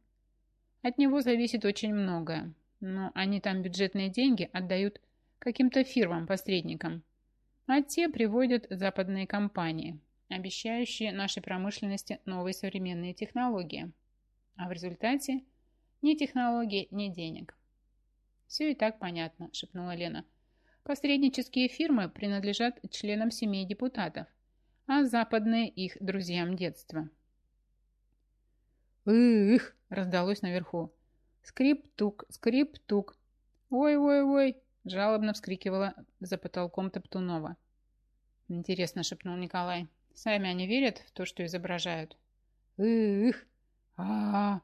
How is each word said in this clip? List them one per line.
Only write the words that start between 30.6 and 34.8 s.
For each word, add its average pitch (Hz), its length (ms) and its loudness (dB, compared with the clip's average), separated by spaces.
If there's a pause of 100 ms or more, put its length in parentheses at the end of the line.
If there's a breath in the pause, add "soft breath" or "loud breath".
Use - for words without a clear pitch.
«Скрип-тук, 262 840 0
скрип-тук. 233 880 0 (520)
Ой, 294 280 4
ой, 285 260 4
ой!» 277 340 4 (280)